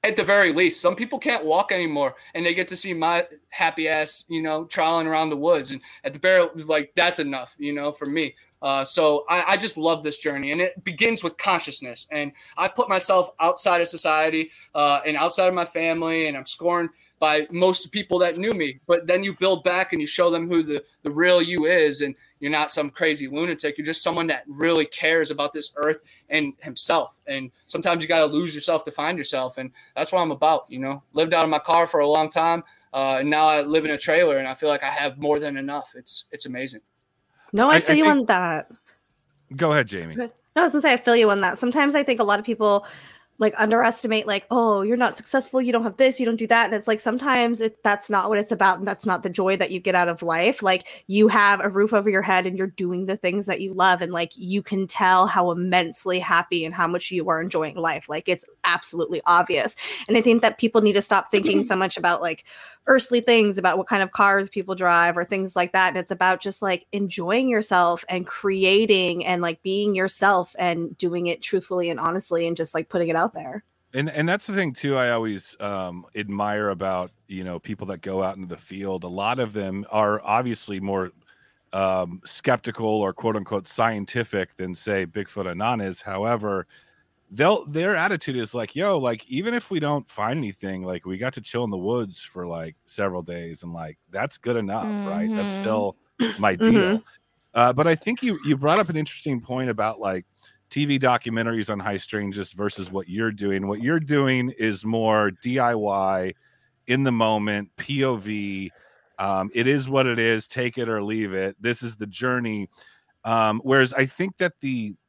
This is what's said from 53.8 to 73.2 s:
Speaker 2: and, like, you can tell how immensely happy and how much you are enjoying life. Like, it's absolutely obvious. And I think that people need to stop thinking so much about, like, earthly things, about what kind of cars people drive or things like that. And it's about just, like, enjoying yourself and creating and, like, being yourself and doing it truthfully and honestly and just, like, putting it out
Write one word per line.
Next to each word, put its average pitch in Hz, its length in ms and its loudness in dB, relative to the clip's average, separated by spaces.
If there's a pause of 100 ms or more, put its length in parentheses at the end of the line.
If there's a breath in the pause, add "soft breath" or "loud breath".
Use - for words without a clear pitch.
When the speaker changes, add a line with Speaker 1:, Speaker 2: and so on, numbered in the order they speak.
Speaker 2:
and, 175 120 -4
like, 170 240 -2
you 196 260 -2
can 190 240 -2
tell 185 400 4
how 180 240 2
immensely 180 720 0
happy 175 440 0
and 160 80 -6
how 175 140 0
much 175 240 -4
you 175 200 -4
are 160 100 2
enjoying 160 340 -4
life. 165 340 -4
Like, 156 200 -6
it's 175 160 -2 (180)
absolutely 170 640 -2
obvious. 175 480 4 (320 loud breath)
And 214 100 2
I 226 40 6
think 233 220 6
that - 160 2
people 220 240 4
need 208 100 6
to 202 100 4
stop - 280 0
thinking 202 340 2
so 208 100 0
much 190 220 0
about, 175 240 2
like, 165 240 -4 (420 loud breath)
earthly 247 340 4
things, 220 360 4
about 180 220 2
what 190 80 -2
kind 202 160 0
of 190 100 -2
cars 196 360 4
people 190 260 -6
drive 175 420 4
or 170 80 -2
things 190 300 -4
like 180 180 0
that. 185 160 4
And 175 80 -2
it's 180 140 -6
about 185 300 2
just, 196 200 -8
like, 185 320 -2
enjoying 202 560 0
yourself 185 600 2
and 185 180 -4
creating 190 960 2
and, 180 160 0
like, 170 220 -4
being 202 320 0
yourself 190 640 2
and 170 400 -2
doing 175 300 -2
it 170 120 -4
truthfully 180 480 -2
and 151 120 -4
honestly 170 460 -2
and 170 100 -2
just, 165 180 -6
like, 160 140 -4
putting 170 200 -2
it 165 80 0
out 180 160 0